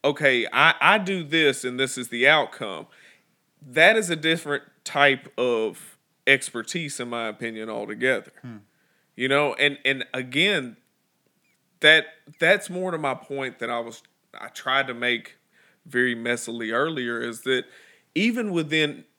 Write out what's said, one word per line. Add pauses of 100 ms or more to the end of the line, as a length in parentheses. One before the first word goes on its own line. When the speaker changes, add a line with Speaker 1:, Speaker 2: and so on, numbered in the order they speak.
Speaker 1:
"Okay,
I,
I
do
this
and
this
is
the
outcome." (760)
That
is
a
different (180)
type
of (300)
expertise,
in
my
opinion,
altogether. (100)
Speaker 2:
Hmm. (580)
Speaker 1:
You
know,
and,
and
again, (1040)
that, (340)
that's
more
to
my
point
that
I
was, (360)
I
tried
to
make (500)
very
messily
earlier,
is
that (500)
even
within (140)